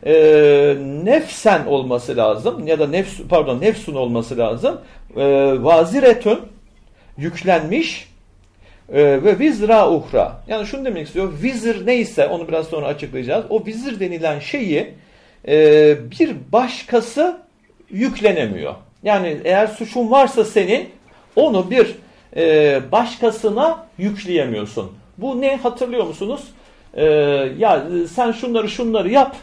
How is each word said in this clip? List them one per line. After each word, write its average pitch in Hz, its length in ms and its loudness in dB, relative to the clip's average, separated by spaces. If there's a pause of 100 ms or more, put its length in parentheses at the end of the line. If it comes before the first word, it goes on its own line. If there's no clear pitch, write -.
e, 151 80 4 (880)
nefsen 202 600 0
olması 127 520 -4
lazım 131 500 -2
ya 160 120 0
da 156 40 2
nefs-, 175 460 -6
pardon, 143 320 0
nefsun 185 340 -2
olması 120 420 -4
lazım. 117 440 -2 (340)
E, 135 80 -2 (400)
vaziretün, 208 760 4 (800)
yüklenmiş, 175 920 -2 (840)
e, 143 100 4
ve 151 360 4
vizra 220 520 4
uhra. 135 560 -2
Yani 214 180 -6
şunu 269 200 -10
demek 170 220 -6
istiyor. 180 260 -6 (100)
Vizir 226 420 -4
neyse 220 420 0
onu 170 200 -6
biraz 160 200 -4
sonra 151 180 -6
açıklayacağız. 143 640 -6
O 214 160 -2
vizir 226 340 -10
denilen 165 400 -4
şeyi, 190 540 -4 (540)
e, 151 480 6 (240)
bir 277 160 2 (160)
başkası 247 880 -2 (520)
yüklenemiyor. 156 840 -2 (300)
Yani 185 400 0
eğer 196 240 2
suçun 226 440 -6
varsa 254 340 4
senin, 208 440 -2 (460)
onu 208 360 2
bir, 233 240 2 (400)
e, 151 460 4 (100)
başkasına 233 960 -2 (120)
yükleyemiyorsun. 135 960 -4 (260)
Bu 247 240 -6
ne, 269 140 0
hatırlıyor 247 520 -4
musunuz? 202 340 -8 (520)
E, 151 120 0 (520)
ya, 202 180 4 (280)
e, 170 40 -6
sen 240 240 -2
şunları 226 380 -4
şunları 220 400 -2
yap. 269 340 2